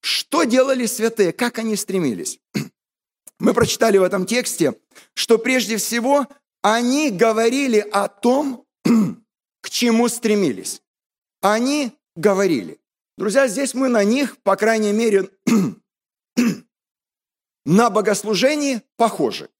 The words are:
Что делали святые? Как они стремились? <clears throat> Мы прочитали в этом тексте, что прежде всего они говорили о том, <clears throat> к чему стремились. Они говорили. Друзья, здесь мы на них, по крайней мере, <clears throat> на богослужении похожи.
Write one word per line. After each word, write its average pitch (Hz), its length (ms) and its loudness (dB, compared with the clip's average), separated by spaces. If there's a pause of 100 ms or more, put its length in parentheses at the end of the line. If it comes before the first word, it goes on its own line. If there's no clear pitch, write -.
Что - 440 -2
делали 254 400 2
святые? 214 480 0
Как 240 260 -4
они 220 160 -2
стремились? 143 640 -4 (140)
<clears throat> - 840 -18
Мы 240 140 2
прочитали 226 440 2
в 190 60 4
этом 185 220 -2
тексте, 180 480 -2 (400)
что - 240 2
прежде 226 400 -2
всего 247 480 0 (360)
они 247 500 0
говорили 226 680 2
о 202 280 -2
том, 262 580 -2 (180)
<clears throat> - 760 -2
к - 80 -14
чему 240 400 0
стремились. 196 720 -4 (600)
Они 247 500 0 (240)
говорили. 170 640 0 (380)
Друзья, 220 300 0
здесь 247 260 -4
мы 262 160 0
на 226 140 2
них, 240 400 0
по 190 120 2
крайней 214 380 0
мере, 208 360 0 (160)
<clears throat> - 1160 -4 (1000)
на 208 240 4
богослужении 214 920 0 (160)
похожи. 165 520 -2 (100)